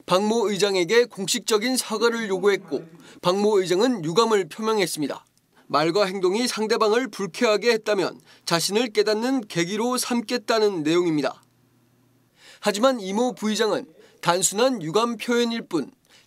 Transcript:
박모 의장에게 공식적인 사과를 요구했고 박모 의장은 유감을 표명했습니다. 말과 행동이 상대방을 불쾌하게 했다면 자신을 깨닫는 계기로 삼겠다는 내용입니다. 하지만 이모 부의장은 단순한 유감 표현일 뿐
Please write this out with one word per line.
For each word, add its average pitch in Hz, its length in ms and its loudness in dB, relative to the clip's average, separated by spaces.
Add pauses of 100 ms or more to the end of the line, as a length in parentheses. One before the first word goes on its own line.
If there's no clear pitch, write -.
박모 214 440 2
의장에게 202 560 2
공식적인 220 720 -2
사과를 226 520 -2
요구했고 190 560 0 (360)
박모 202 400 2
의장은 190 440 0
유감을 196 440 2
표명했습니다. 196 760 -4 (440)
말과 165 360 2
행동이 190 420 0
상대방을 220 640 0
불쾌하게 214 640 0
했다면 208 480 -2 (240)
자신을 190 480 0
깨닫는 214 560 0
계기로 214 500 -2
삼겠다는 233 840 0
내용입니다. 160 600 0 (1200)
하지만 226 400 0
이모 202 340 -2
부의장은 208 520 -2 (340)
단순한 190 640 0
유감 220 340 0
표현일 233 460 0
뿐 156 280 -4 (360)